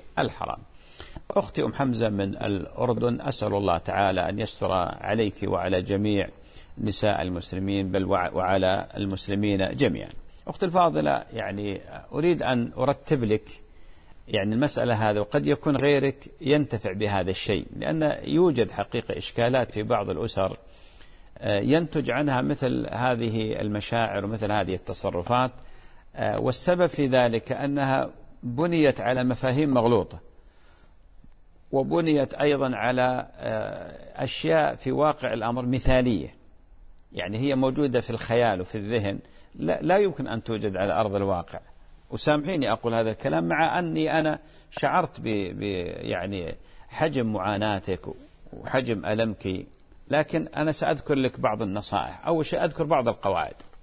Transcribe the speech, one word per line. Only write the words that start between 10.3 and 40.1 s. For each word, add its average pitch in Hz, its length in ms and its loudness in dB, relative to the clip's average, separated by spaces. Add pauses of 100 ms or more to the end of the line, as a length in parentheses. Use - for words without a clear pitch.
أختي - 180 -4
الفاضلة، 156 580 2 (100)
يعني 101 480 -4 (320)
أريد 160 300 2
أن 120 340 0
أرتب 131 460 0
لك 107 260 0 (800)
يعني 107 280 0
المسألة 120 540 2
هذه، 104 100 2
وقد 143 280 0
يكون 143 300 2
غيرك 139 540 2 (100)
ينتفع 139 520 2
بهذا 98 380 0
الشيء، 92 340 -2 (100)
لأن 156 480 0
يوجد 143 480 4
حقيقة - 460 -4
إشكالات 120 540 0
في 107 120 -4
بعض 107 260 0
الأسر، 95 480 -2 (800)
آه، 104 220 0
ينتج 139 520 2
عنها 135 300 2
مثل 127 500 -2
هذه 113 720 0
المشاعر 104 640 -2
ومثل 107 260 -2
هذه 92 240 0
التصرفات، 120 760 -2 (640)
آه، 107 240 -2
والسبب 175 480 2
في 143 200 2
ذلك 123 440 4
أنها 135 580 0 (340)
بنيت 147 580 4
على 127 220 2
مفاهيم 131 500 2
مغلوطة، 113 460 4 (1500)
وبنيت 147 640 2
أيضًا 135 420 2
على، 127 520 2 (100)
آه، 107 840 -6
أشياء 147 520 2
في 131 160 -4
واقع 131 420 2
الأمر 120 320 -2
مثالية، 123 680 4 (800)
يعني 95 240 -4
هي 139 180 2
موجودة 131 460 2
في - 80 -8
الخيال 113 520 2
وفي 101 160 -8
الذهن، 104 420 -2 (360)
لا، - 260 -2
لا 175 160 4
يمكن 175 300 0